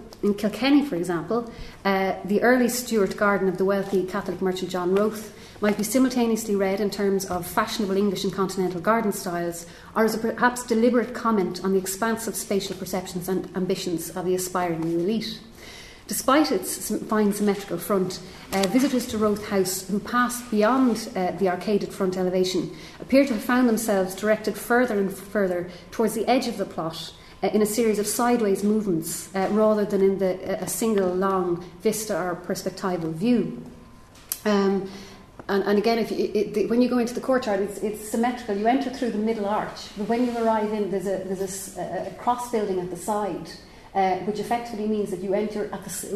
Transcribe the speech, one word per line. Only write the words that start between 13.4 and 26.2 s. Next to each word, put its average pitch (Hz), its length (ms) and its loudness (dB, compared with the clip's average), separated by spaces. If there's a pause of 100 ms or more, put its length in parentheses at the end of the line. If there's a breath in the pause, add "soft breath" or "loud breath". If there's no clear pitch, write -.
ambitions 185 540 -2
of 185 140 -6
the 185 100 2
aspiring 180 460 -2
new 165 180 0
elite. 202 420 -2 (640 loud breath)
Despite 285 460 4
its 185 180 -2
sym-, - 300 -4
fine 214 320 2
symmetrical 202 460 0
front, 185 420 0 (320 loud breath)
uh, 196 160 2
visitors 254 380 2
to 220 120 -4
Roath 208 300 0
House 190 400 0
who 202 120 0
passed 240 500 -2
beyond, 226 640 4
uh, 180 160 0
the 185 140 0
arcaded 180 460 0
front 185 240 0
elevation 185 580 0 (260 loud breath)
appear 269 260 4
to 262 80 -2
have 202 100 -4
found 254 240 4
themselves 196 460 2
directed 214 420 0
further 240 420 2
and 190 180 0
further 180 540 -2 (220 loud breath)
towards 220 220 0
the 226 120 -2